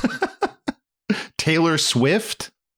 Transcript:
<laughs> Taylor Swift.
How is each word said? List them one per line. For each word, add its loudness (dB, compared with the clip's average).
<laughs> -12
Taylor 2
Swift. 0